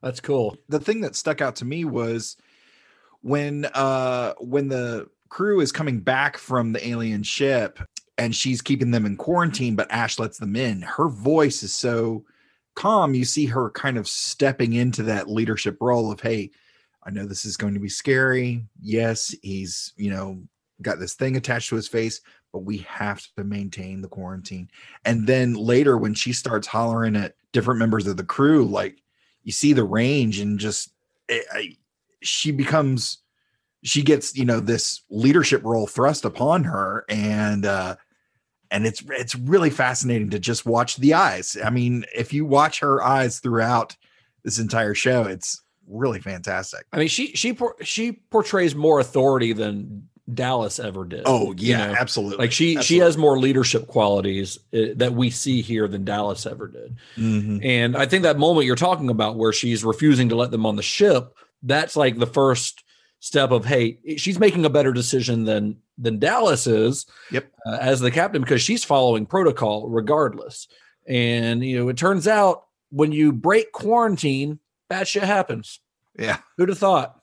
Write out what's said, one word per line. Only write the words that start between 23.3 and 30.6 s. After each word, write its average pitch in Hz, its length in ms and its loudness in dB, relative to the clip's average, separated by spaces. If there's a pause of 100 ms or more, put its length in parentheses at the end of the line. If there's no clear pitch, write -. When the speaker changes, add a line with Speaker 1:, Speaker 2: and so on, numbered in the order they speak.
Speaker 2:
to 98 80 -8
maintain 98 580 -10
the 92 60 -14
quarantine." 92 640 -14 (340)
And 113 220 0
then 127 280 2
later 120 440 4
when 110 160 0
she 123 180 -4
starts 113 360 -4
hollering 113 480 0
at 101 180 -4 (180)
different 120 280 2
members 110 260 2
of 98 100 -2
the 92 80 -6
crew, 143 400 4
like, 98 380 -4 (400)
you - 100 -10
see 147 200 4
the 123 120 4
range 113 540 0
and 104 200 -2
just, 104 340 -6 (380)